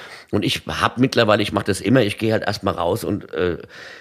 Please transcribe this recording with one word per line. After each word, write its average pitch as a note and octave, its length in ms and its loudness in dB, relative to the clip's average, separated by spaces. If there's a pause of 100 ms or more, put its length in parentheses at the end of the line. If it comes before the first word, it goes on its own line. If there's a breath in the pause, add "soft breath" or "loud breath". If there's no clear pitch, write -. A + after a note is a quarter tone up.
(300 loud breath)
Und G2+ 160 0
ich - 220 -4
hab G#2 320 -2
mittlerweile, A2 420 4
ich G#2 120 -2
mach G2+ 100 0
das G2 180 -2
immer, B2 220 4
ich G#2 160 -2
geh A2 120 0
halt A2 140 0
erstmal G2+ 300 -2
raus F2 280 -2
und, F2+ 300 -6
äh, E2+ 240 0 (440 loud breath)